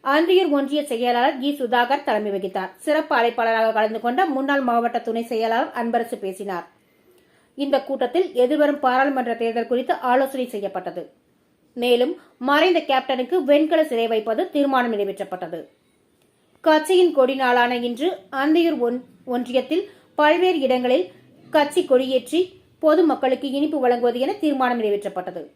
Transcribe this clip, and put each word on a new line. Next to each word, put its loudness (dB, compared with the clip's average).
அந்தியூர் 4
ஒன்றிய -2
செயலாளர் 0
இ 0
சுதாகர் 0
தலைமை -2
வகித்தார். -6
சிறப்பு 0
அழைப்பாளராக 2
கலந்து 0
கொண்ட 0
முன்னாள் 0
மாவட்ட 0
துணை -4
செயலாளர் -2
அன்பரசு -2
பேசினார். -8
இந்த 0
கூட்டத்தில் -2
எதிர்வரும் 2
பாராளுமன்ற 0
தேர்தல் -4
குறித்து 0
ஆலோசனை 0
செய்யப்பட்டது. -8
மேலும் 2
மறைந்த 4
கேப்டனுக்கு 0
வெண்கல 4
சிலை 0
வைப்பது 0
தீர்மானம் 2
நிறைவேற்றப்பட்டது. -6
கட்சியின் 4
கொடி 2
நாளான 2
இன்று -2
அந்தியூர் 2
ஒன்-, -4
ஒன்றியத்தில் -2
பல்வேறு 4
இடங்களில் 2
கட்சி 2
கொடியேற்றி 0
பொதுமக்களுக்கு 2
இனிப்பு -2
வழங்குவது 2
என -2
தீர்மானம் 0
நிறைவேற்றப்பட்டது. -4